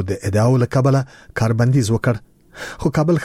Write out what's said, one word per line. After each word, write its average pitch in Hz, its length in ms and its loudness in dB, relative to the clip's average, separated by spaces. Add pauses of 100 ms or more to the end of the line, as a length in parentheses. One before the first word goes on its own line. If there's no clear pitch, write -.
د 95 200 -6
ادعاو 110 340 2
له 120 140 -2
کبله 135 260 2 (380)
کاربندیز 117 540 2
وکړ. 117 200 0 (640)
خو 156 160 -2
کابل 156 280 2